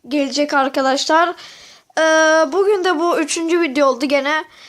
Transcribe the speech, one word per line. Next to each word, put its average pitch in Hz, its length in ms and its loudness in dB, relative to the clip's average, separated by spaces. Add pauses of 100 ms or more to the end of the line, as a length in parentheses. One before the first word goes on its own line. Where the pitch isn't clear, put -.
gelecek 285 460 -2
arkadaşlar. 285 800 0 (640)
E, 311 40 2 (480)
bugün 381 320 0
de 349 160 0
bu 339 200 0
üçüncü 330 420 -2
video 277 260 0
oldu 254 180 -2
gene. 285 380 -2 (260)